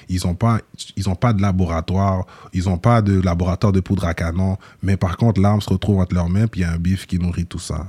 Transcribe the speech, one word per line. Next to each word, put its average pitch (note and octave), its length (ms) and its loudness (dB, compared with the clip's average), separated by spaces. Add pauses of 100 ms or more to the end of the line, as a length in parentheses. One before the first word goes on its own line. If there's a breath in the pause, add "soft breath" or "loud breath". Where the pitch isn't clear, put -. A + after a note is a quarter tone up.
(100)
ils F2+ 160 -2
ont F2 80 0
pas, A2+ 240 2 (360)
ils G2 140 -4
ont F#2 60 0
pas A#2+ 180 2
de G2 80 0
laboratoire, F#2 840 0 (260 loud breath)
ils F#2 160 -2
ont F2+ 80 0
pas A#2 240 4
de G2+ 220 2
laboratoire F2+ 500 0
de F#2+ 80 2
poudre F#2 240 -2
à F#2 80 -2
canon, F2+ 460 -2 (240 loud breath)
mais F#2+ 160 0
par F2 180 -2
contre, A2+ 240 2
l'arme G2+ 220 4
se - 80 -8
retrouve F#2+ 300 2
entre F2+ 140 0
leurs F2 140 0
mains, G#2 200 2
puis F#2+ 120 -4
il F2+ 40 0
y - 20 0
a E2 60 -2
un E2+ 40 -2
bif F2+ 300 -2
qui F#2 120 -4
nourrit F2 280 -2
tout - 120 -12
ça. D#2+ 300 -8